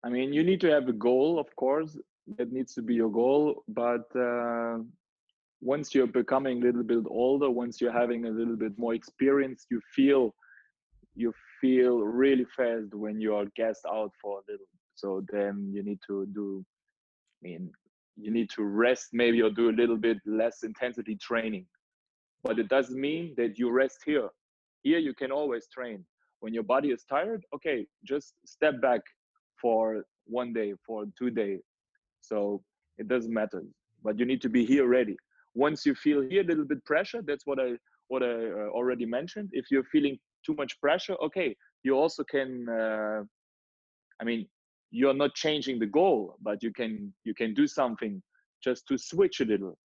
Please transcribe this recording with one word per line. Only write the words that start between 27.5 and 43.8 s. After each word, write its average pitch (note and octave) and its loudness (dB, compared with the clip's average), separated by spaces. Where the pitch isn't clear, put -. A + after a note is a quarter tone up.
okay, C#3+ -4
just C#3 -6
step C#3 0
back B2 4
for A2 2
one A#2+ -4
day, G#2 -2
for G#2+ -8
two B2 -2
days. G2+ -2
So G2+ -2
it G#2+ -8
doesn't A#2 -2
matter. G#2+ -2
But G#2+ -2
you A#2+ 0
need B2+ -2
to A#2+ -2
be A#2+ 2
here C3+ 4
ready. A#2+ 2
Once D3 0
you C#3 4
feel D3 2
here F3 2
a - 0
little D#3 0
bit C3+ -4
pressure, G3 -2
that's D3 -6
what C#3 -2
I, B2 0
what B2+ 0
I, B2 2
uh, A2 -4
already A#2+ 0
mentioned. E3+ -6
If C3 -4
you're C3+ 4
feeling C#3+ 2
too D#3 -2
much C#3+ -6
pressure, F3 0
okay, D3+ -2
you C3+ 2
also D#3 2
can, C3 -4
uh, A2 -2